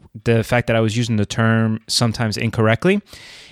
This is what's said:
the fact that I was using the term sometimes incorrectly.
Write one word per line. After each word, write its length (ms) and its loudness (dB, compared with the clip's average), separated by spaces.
the 220 2
fact 220 0
that 100 2
I 20 2
was 160 0
using 220 0
the 80 0
term 600 0
sometimes 500 -2
incorrectly. 640 0